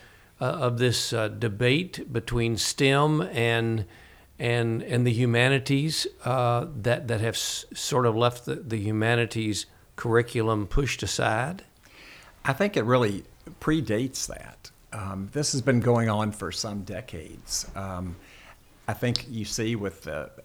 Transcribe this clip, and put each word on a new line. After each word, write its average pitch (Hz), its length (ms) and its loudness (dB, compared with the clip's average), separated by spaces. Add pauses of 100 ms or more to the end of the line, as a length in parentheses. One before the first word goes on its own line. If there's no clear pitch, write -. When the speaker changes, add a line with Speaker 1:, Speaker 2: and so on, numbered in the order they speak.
(420)
Speaker 1:
uh, 127 40 -2
of 127 320 0
this, 120 360 2
uh, 110 140 0
debate 120 840 0
between 117 460 0
stem 143 640 4
and, 113 640 0 (540)
and, 117 440 0
and 123 240 0
the 123 40 4
humanities, 131 920 2 (200)
uh, 123 400 2 (160)
that, 123 260 0
that 113 140 0
have 110 140 0
s-, - 380 -4
sort 127 320 0
of 113 100 4
left 120 300 0
the, 135 100 -4
the 113 220 -6
humanities 107 920 0 (280)
curriculum 113 720 2
pushed 143 360 0
aside? 120 600 -2 (800)
Speaker 2:
I 139 100 2
think 202 220 0
it 131 80 2
really 110 400 2 (360)
predates 131 680 0
that. - 420 -14 (220)
Um, 98 420 -8
this 147 200 -2
has 135 80 -2
been 120 180 4
going 117 300 4
on 107 220 0
for 90 200 -8
some 101 320 -6
decades. - 920 -8
Um, 92 400 -6 (720)
I 110 60 -2
think 120 360 -2
you 113 160 -4
see 117 300 -2
with 101 280 -6
the, 76 260 -6 (160)